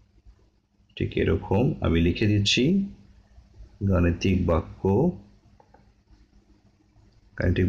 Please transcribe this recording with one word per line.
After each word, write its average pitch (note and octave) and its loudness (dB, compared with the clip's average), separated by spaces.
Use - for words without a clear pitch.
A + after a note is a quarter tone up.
ঠিক G2+ -4
এরকম। F2+ 0
আমি E2 2
লিখে F2 0
দিচ্ছি G#2 0
গাণিতিক F2+ 2
বাক্য। E2 -2
গাণিতিক F2+ 0